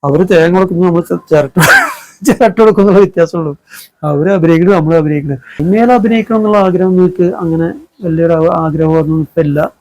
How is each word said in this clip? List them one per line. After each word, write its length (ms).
അവര് 260
തേങ്ങ 260
കൊടുക്കുന്നു, 320
നമ്മള് 160
ചെ-, 260
ചിരട്ട, 280
<laughs> 680
ചിരട്ട 340
കൊടുക്കുന്നുള്ള 400
വ്യത്യാസമുള്ളൂ. 580
അവര് 260
അഭിനയിക്കണം, 420
നമ്മള് 240
അഭിനയിക്കണം. 400
സിനിമയിൽ 560
അഭിനയിക്കണം 460
എന്നുള്ള 200
ആഗ്രഹം 340
നിങ്ങൾക്ക് 440
അങ്ങനെ 380
വലിയൊരു 300
ആ-, 320
ആഗ്രഹമൊന്നും 560
ഇപ്പൊ 200
ഇല്ല. 400